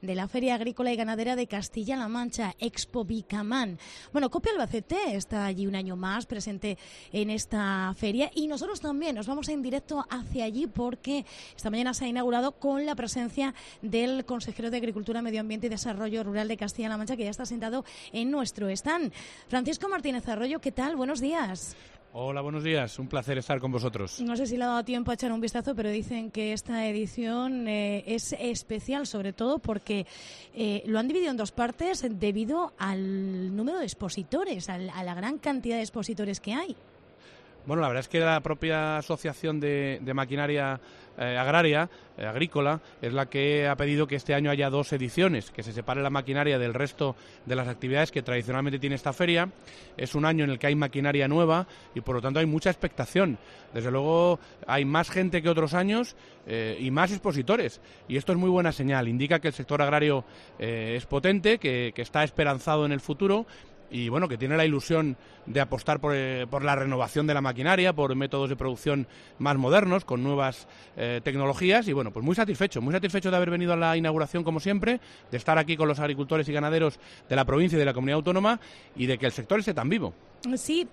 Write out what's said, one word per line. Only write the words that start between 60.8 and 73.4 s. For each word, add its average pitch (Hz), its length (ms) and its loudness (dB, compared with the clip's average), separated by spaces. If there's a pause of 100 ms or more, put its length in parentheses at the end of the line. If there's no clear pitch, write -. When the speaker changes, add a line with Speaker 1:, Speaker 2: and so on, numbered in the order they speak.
Speaker 2:
es 123 80 -4
potente, 190 540 4
que, 123 360 0
que - 60 -6
está 151 240 2
esperanzado 147 600 2
en 143 60 2
el 139 80 0
futuro 196 440 2 (480)
y, 120 160 -2
bueno, 156 200 0
que 123 100 -4
tiene 135 180 0
la 160 80 6
ilusión 156 520 2 (300)
de 127 140 0
apostar 139 380 0
por, 147 160 2
eh, 131 340 -2
por 135 140 -2
la 143 140 4
renovación 135 500 0
de 151 80 4
la 143 60 4
maquinaria, 156 520 4
por 143 220 2
métodos 139 340 0
de 131 60 0
producción 131 540 0 (320)
más 139 160 2
modernos, 180 480 6
con 123 180 -2
nuevas, 135 460 0 (280)
eh, 120 280 -2
tecnologías. 160 640 4
Y, - 40 2
bueno, 123 200 0
pues 110 120 -4
muy 170 120 2
satisfecho, 196 440 2
muy 127 120 0
satisfecho 185 400 0
de 185 40 4
haber 180 140 4